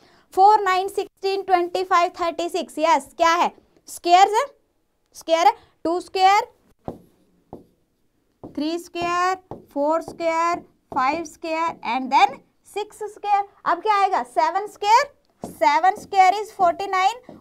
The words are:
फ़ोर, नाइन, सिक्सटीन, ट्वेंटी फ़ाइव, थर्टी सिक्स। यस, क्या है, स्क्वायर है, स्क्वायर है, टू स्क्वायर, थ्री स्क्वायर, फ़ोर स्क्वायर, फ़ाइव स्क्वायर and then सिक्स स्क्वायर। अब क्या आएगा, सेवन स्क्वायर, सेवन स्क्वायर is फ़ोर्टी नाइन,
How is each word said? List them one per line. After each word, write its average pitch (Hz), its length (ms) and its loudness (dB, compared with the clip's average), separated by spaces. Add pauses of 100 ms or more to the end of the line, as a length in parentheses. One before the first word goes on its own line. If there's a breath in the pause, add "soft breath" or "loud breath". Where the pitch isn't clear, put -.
(340 soft breath)
फ़ोर, 415 280 6
नाइन, 370 260 0
सिक्सटीन, 392 540 -6
ट्वेंटी 359 420 -2
फ़ाइव, 359 260 2 (100)
थर्टी 339 280 -4
सिक्स। 330 300 -8
यस, 302 380 0
क्या 330 180 2
है, 311 180 0 (360)
स्क्वायर 370 460 2
है, 480 100 0 (720)
स्क्वायर 330 300 0
है, 453 80 4 (300 loud breath)
टू 339 160 -2
स्क्वायर, 381 500 2 (1900)
थ्री 311 340 -6
स्क्वायर, 349 580 -4 (360)
फ़ोर 302 300 -2
स्क्वायर, 330 560 -4 (360)
फ़ाइव 285 300 -2
स्क्वायर 330 520 -8 (140)
and 254 220 -6
then 349 220 4 (340)
सिक्स 415 360 -10
स्क्वायर। 415 400 -4 (200)
अब 339 180 -2
क्या 427 140 0
आएगा, 392 280 0
सेवन 349 420 -2
स्क्वायर, 440 400 2 (380)
सेवन 320 520 0
स्क्वायर 381 380 2
is 415 180 -8
फ़ोर्टी 381 340 0
नाइन, 392 540 -2